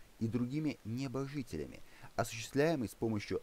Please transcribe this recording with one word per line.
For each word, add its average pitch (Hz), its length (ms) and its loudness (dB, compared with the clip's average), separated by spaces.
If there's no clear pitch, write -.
и 117 100 2
другими 127 560 0
небожителями, 127 960 -4
осуществляемый 113 720 2
с - 60 -10
помощью 107 480 2